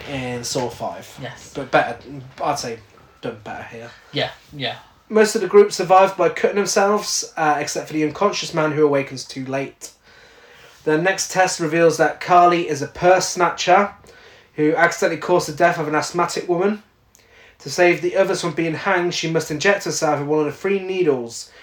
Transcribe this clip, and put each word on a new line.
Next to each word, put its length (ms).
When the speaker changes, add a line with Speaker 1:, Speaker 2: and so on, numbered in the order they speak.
Speaker 1:
in 340
Saw 260
five. 520
Speaker 2:
Yes. 320
Speaker 1:
But 160
better, 300
I'd 160
say 200
done 220
better 200
here. 280
Speaker 2:
Yeah, 200
yeah. 260
Speaker 1:
Most 280
of 60
the 60
group 240
survived 460
by 120
cutting 260
themselves, 840
uh, 220
except 280
for 60
the 100
unconscious 520
man 160
who 120
awakens 400
too 220
late. 460
The 140
next 340
test 280
reveals 380
that 240
Carly 460
is 140
a 60
purse 420
snatcher 640
who 200
accidentally 460
caused 260
the 60
death 240
of 100
an 80
asthmatic 540
woman. 320
To 100
save 320
the 140
others 260
from 120
being 200
hanged, 400
she 160
must 220
inject 340
herself 340
with 80
one 120
of 60
the 60
three 280
needles, 720